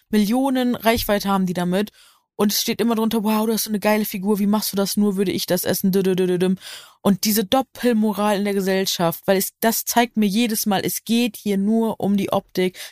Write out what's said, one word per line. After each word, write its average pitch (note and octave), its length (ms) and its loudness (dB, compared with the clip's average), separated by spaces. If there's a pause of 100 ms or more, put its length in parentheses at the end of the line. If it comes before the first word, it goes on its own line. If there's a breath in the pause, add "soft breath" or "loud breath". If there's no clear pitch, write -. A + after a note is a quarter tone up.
Millionen B3 640 2
Reichweite A3 540 0
haben F#3+ 180 2
die F3+ 80 -2
damit. F3+ 380 -2 (440 soft breath)
Und G#3 180 0
es - 80 -2
steht A#3 180 -4
immer A#3 140 2
drunter, A3 280 0
„Wow, G#3+ 220 0
du A3+ 80 0
hast G#3+ 120 -2
so A3 60 -8
eine G#3+ 100 -2
geile G#3+ 260 2
Figur, G3+ 320 -2
wie G3+ 80 2
machst G#3 260 0
du F#3+ 40 -4
das G3 200 0
nur, G#3 200 2
würde F#3+ 140 0
ich - 140 -2
das F3+ 200 -2
essen?“ F#3+ 280 0
Dü-dü-dü-dü-düm. F#3 640 2 (460 loud breath)
Und F#3+ 220 0
diese G#3+ 200 0
Doppelmoral G#3+ 920 0
in G3+ 60 -2
der G3+ 100 -2
Gesellschaft, F#3+ 720 0
weil G3 100 4
es, F#3+ 240 -2
das A3 240 0
zeigt A#3+ 320 0
mir G#3+ 100 2
jedes A3 380 0
Mal, G3 180 0
es - 220 -6
geht A#3 320 0
hier G3 220 -2
nur A3 420 0
um G3+ 160 0
die G3 160 -2
Optik, F#3 460 -2 (140)